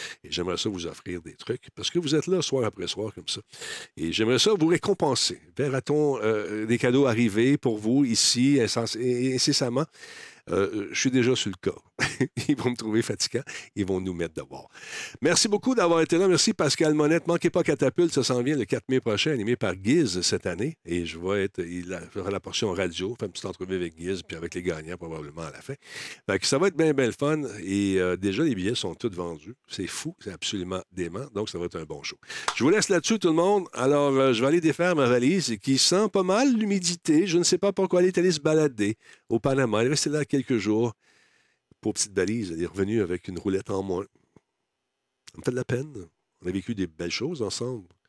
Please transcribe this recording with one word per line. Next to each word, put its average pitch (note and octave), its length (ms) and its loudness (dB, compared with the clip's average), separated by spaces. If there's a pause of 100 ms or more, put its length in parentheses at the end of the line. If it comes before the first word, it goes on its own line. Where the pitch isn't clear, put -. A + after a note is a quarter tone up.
(240)
Et D#2+ 80 -20
j'aimerais F2 240 -4
ça A2 140 -4
vous F2 160 -6
offrir F2 340 -10
des D#2+ 140 -18
trucs, - 420 -10
parce G2+ 140 -8
que F3 80 -2
vous D#3 160 0
êtes C#3+ 120 0
là F3+ 140 0
soir C3 240 0
après F#2+ 220 -4
soir G2+ 280 -6
comme E2+ 140 -14
ça. - 140 -6 (560)
Et E2 140 -2
j'aimerais A2 260 2
ça G#3+ 200 4
vous D#3 100 4
récompenser. E3+ 720 0 (160)
Verra-t-on, C#3 640 0
euh, G#2+ 420 0
des A#2 140 2
cadeaux C3+ 260 4
arriver A#2+ 540 4
pour A2+ 200 0
vous B2 280 2
ici, B2+ 540 4
incess-, A2+ 360 0
incessamment ? B2+ 880 0 (680)
Euh, G2 400 0
je - 80 -4
suis C3+ 140 2
déjà B2+ 240 4
sur - 140 -4
le - 200 -4
cas. - 60 -6 (240)
<laughs> - 480 -2
Ils C#3+ 80 2
vont B2 140 -2
me A#2+ 40 -2
trouver A2 280 0
fatigant. A#2 420 -4 (320)
Ils G2+ 100 -2
vont F#2 140 0
nous F#2 120 -4
mettre E2+ 220 -6
dehors. C#2 340 -12 (520)
Merci E3+ 260 4
beaucoup G#3 300 0
d'avoir E3+ 240 4
été E3 180 2
là. G3 80 4
Merci E3+ 260 4
Pascal D#3 420 2
Monette. D3+ 340 2
Manquez E3+ 200 2
pas E3+ 140 2
Catapulte. D3+ 500 2
Ça C3 120 0
s'en B2 180 0
vient C#3+ 140 0
le A#2+ 80 -2
quatre - 240 -4
mai C3 100 2
prochain, A2+ 320 0
animé A#2+ 240 0
par F#2 220 -2
Guiz G#2 460 2
cette - 240 -2
année. G2+ 380 -4
Et E2+ 220 -4
je D#2+ 140 -10
vais F#2+ 240 0
être, G2 180 -6
il F2+ 320 -8
a, E2+ 60 -8
fera F#2 320 -8
la F#2+ 80 -4
portion G2+ 320 -4
radio, F#2 440 -4
faire A2 100 -8
une F2+ 60 -14
petite - 140 -10
entrevue F#2+ 300 -6
avec E2+ 200 -6
Guiz, F2 280 -6
puis F2 120 -12
avec E2 200 -10
les F2 80 -4
gagnants D#2+ 320 -6
probablement D#2+ 460 -12
à D2+ 100 -10
la - 80 -18
fin. C#3 140 -12 (540)
Fait G2 120 0
que - 60 -4
ça C#3 120 2
va F#3 80 4
être E3 100 0
bien, D#3 160 4
bien C3+ 140 4
le G#2+ 60 0
fun. D3+ 300 -2 (200)
Et, F#2+ 380 2
euh, F2+ 160 0
déjà, G2 260 -2
les C#3 140 0
billets F#2+ 180 -2
sont E2+ 220 -6
tous A#2 180 -4
vendus. E2+ 400 -8 (140)
C'est F#2 180 -6
fou. - 320 -10
C'est G2 140 -12
absolument F#2 580 -6
dément. F2+ 360 -6 (100)
Donc, G#2 140 -4
ça F2+ 80 -8
va F2 80 -4
être F2 120 -8
un D#2+ 60 -8
bon D2 180 -12
show. - 140 -10 (400)
Je A2+ 80 0
vous D3+ 60 6
laisse G#3 180 2
là-dessus, G3 320 2
tout F3+ 80 2
le D#3 60 4
monde. F#3 400 2
Alors, C#3+ 360 2
euh, C3+ 220 4
je A2 80 2
vais C3+ 80 2
aller E3+ 120 4
défaire D#3+ 360 2
ma C#3 100 4
valise B2 560 4
qui C3+ 160 2
sent G3+ 340 4
pas F#3+ 120 2
mal A#3 320 4
l'humidité. F#3 720 2
Je E3+ 100 2
ne F3 60 2
sais F3 140 2
pas G3+ 140 2
pourquoi F3+ 280 2
elle F#3 80 4
est F3+ 100 0
allée F3 140 4
se D3+ 80 -4
balader C#3+ 560 2 (320)
au A2+ 100 0
Panama. B2+ 440 2
Elle A#2+ 40 4
est C3+ 40 0
restée D3+ 200 -2
là D3 140 -2
quelques C3 320 0
jours. G#2+ 380 0 (880)
Pauvre G#2+ 120 -2
petite - 220 -4
valise, G2 360 0
elle E2 100 -4
est E2+ 40 0
revenue G2+ 360 0
avec F2+ 240 -4
une F2+ 120 -8
roulette F#2+ 300 -2
en G2 140 -2
moins. F#2+ 220 -4 (1300)
Ça - 60 -18
me - 40 -16
fait - 80 -2
de B2 60 -4
la B2+ 80 -6
peine. C3+ 280 -6 (480)
On F2+ 80 -8
a F#2 40 -4
vécu G2 240 -6
des F#2+ 100 -2
belles E2+ 240 -8
choses C#3 320 -6
ensemble. A2 460 -8 (200)